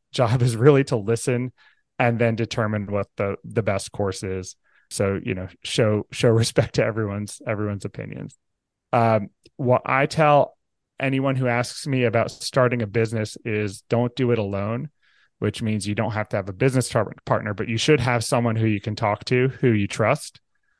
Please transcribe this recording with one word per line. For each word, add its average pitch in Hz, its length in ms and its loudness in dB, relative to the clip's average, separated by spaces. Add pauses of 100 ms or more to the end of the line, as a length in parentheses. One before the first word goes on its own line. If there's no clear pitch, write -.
<laughs> - 120 -20
job 120 280 2
is 123 140 2
really 139 300 6
to 135 100 -2
listen 120 560 -2 (460)
and 120 200 2
then 113 180 2
determine 107 500 -2
what 101 220 -4 (100)
the, 98 260 -2
the 110 200 -4
best 98 280 -4
course 98 320 -4
is. 92 320 -8 (340)
So, 98 320 0
you 101 140 -4
know, 92 140 -8 (140)
show, 107 480 0
show - 180 2
respect 113 460 2
to 117 100 2
everyone's, 104 600 -4
everyone's 104 380 -4
opinions. - 540 -12 (560)
Um, 113 360 2 (280)
what 123 280 2
I 135 200 2
tell 147 500 4 (440)
anyone 135 360 0
who 131 120 0
asks 120 400 -2
me 131 160 0
about 113 280 2
starting 123 500 0
a 107 60 -4
business 110 580 -2
is 107 440 -4
don't 120 260 0
do 123 160 2
it 117 60 4
alone, 104 520 -4 (500)
which 104 220 -2
means 107 260 -2
you 104 80 -4
don't 110 160 0
have 107 180 -4
to - 60 -4
have 98 140 -4
a 95 40 -10
business 127 360 0
tar-, 110 240 0 (120)
partner, 104 280 -2
but 107 160 -6
you 113 80 -2
should 151 220 4
have 120 240 0
someone 120 320 0
who 113 120 2
you 104 140 0
can 104 140 -6
talk 107 300 -2
to, 127 240 2 (120)
who 131 100 4
you 101 160 2
trust, - 540 -2 (380)